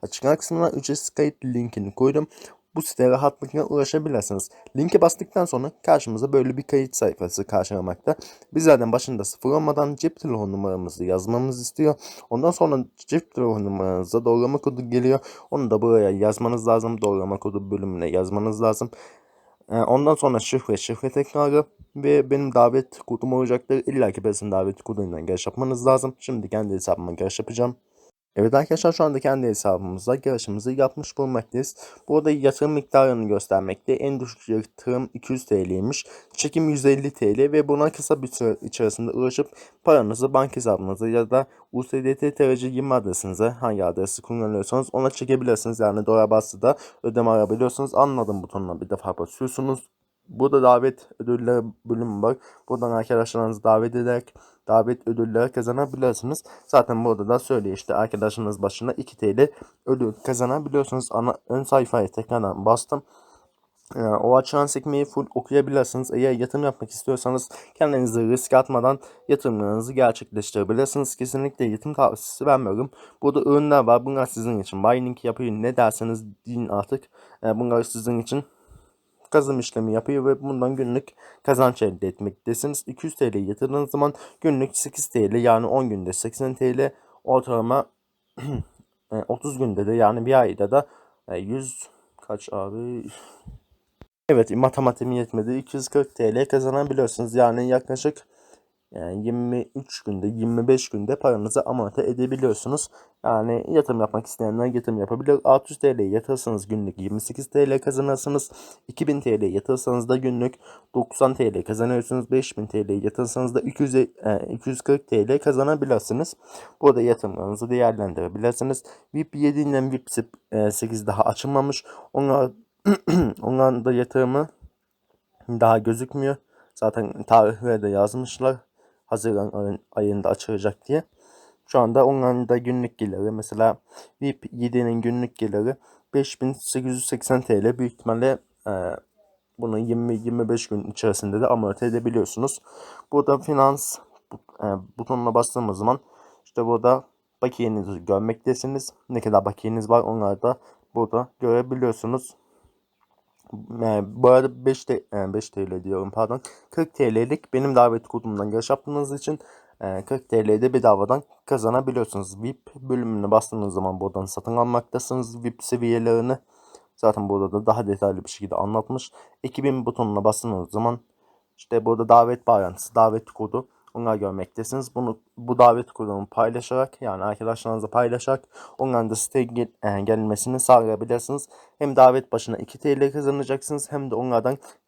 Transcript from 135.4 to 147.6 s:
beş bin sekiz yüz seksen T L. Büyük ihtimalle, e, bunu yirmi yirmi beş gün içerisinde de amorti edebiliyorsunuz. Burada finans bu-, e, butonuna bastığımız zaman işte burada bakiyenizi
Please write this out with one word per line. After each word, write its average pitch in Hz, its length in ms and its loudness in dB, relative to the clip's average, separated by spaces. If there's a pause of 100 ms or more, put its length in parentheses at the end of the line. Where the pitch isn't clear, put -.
beş 139 280 -2
bin 131 120 -2
sekiz 131 420 -6
yüz 123 120 -6
seksen 127 340 0
T 104 220 2
L. 120 160 0
Büyük 123 140 -4
ihtimalle, 117 460 -2 (280)
e, 107 40 -4 (880)
bunu 110 220 -4
yirmi 117 360 0
yirmi 117 340 -2
beş 117 180 -2
gün 101 160 -4
içerisinde 104 580 -2
de 131 60 4
amorti 110 380 0
edebiliyorsunuz. 117 760 -2 (500)
Burada 139 260 4
finans 139 600 2 (340)
bu-, - 340 -14
e, - 20 -4 (300)
butonuna 120 360 -2
bastığımız 117 440 0
zaman 120 220 0 (460)
işte 117 200 -4
burada 120 380 2 (380)
bakiyenizi 104 640 -4